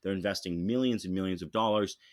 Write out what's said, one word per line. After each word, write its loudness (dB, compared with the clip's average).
They're -2
investing -2
millions 2
and -4
millions -2
of -10
dollars, 2